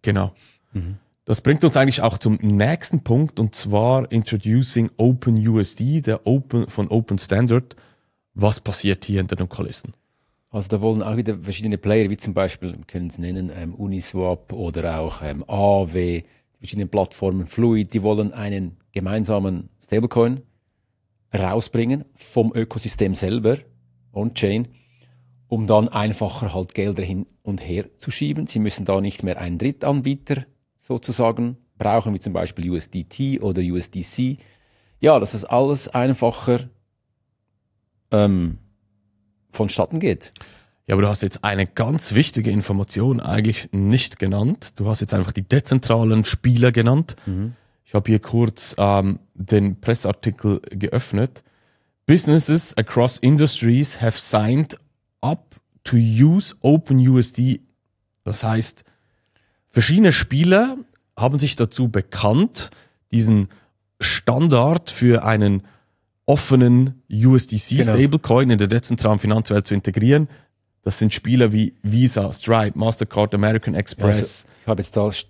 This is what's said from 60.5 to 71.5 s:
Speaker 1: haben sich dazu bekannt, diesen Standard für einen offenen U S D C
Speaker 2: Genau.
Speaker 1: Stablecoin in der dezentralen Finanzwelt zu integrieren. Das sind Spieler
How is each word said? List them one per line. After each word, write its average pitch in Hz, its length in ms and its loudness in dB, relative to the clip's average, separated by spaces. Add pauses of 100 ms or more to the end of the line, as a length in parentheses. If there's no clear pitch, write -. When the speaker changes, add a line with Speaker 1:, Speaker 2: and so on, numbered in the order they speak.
Speaker 1:
haben 131 220 0
sich - 180 0
dazu 120 340 0
bekannt, 107 840 -2 (400)
diesen 107 380 2 (500)
Standard 147 880 2
für 120 340 4
einen 104 380 2 (640)
offenen 131 840 4
U 120 240 6
S 127 120 4
D 110 100 -4
C - 200 0
Speaker 2:
Genau. 113 160 4
Speaker 1:
Stablecoin 135 560 4
in 117 80 6
der 101 100 2
dezentralen 110 520 0
Finanzwelt 107 480 0
zu - 80 -2
integrieren. 117 520 2 (540)
Das - 180 -4
sind 107 140 2
Spieler 120 400 2